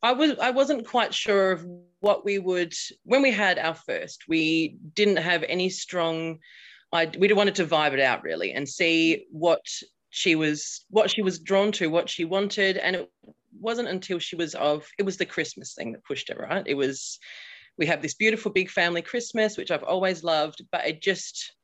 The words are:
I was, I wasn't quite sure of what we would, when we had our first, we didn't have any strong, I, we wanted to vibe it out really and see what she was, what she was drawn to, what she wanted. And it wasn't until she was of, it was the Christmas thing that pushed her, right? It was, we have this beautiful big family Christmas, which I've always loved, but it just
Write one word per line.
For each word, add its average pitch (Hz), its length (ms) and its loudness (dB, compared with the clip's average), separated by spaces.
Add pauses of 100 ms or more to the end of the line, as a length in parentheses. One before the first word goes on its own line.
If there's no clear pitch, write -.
I 240 120 4
was, 285 260 2
I 247 140 0
wasn't 254 340 2
quite 233 260 0
sure 196 380 2
of 175 160 -4 (320)
what 202 260 2
we 202 140 0
would, 180 340 0 (300)
when 254 180 2
we 269 120 4
had 196 260 2
our 160 160 -2
first, - 540 -8
we 160 480 0 (180)
didn't 208 240 4
have 170 300 0
any 180 220 0
strong, 165 680 -4 (560)
I, 165 240 2
we 202 140 6
wanted 202 220 4
to 190 120 2
vibe 151 280 2
it 131 60 2
out 131 220 2
really 82 300 -4
and 139 160 -4
see 165 600 2
what 160 340 2 (460)
she - 240 2
was, 151 560 -2
what 202 200 4
she 220 120 -2
was 185 160 0
drawn 196 340 2
to, 190 160 -2
what 170 220 0
she 165 160 -4
wanted. 196 500 0
And 185 200 -2
it - 140 -8 (480)
wasn't 233 300 -4
until 180 300 -4
she - 180 -8
was 160 180 -4
of, 151 320 0 (120)
it 202 60 2
was 190 120 -4
the 190 80 -2
Christmas - 500 -8
thing - 180 -8
that - 120 -16
pushed - 240 -8
her, - 80 -8
right? - 300 -4
It - 80 0
was, 135 440 -4 (600)
we 160 80 0
have 165 160 0
this 151 120 -4
beautiful 214 380 0
big 190 160 2
family 170 320 0
Christmas, 220 560 -2
which - 140 -6
I've 160 140 -2
always 185 400 0
loved, 156 460 0
but - 160 -2
it 160 140 -4
just - 640 -4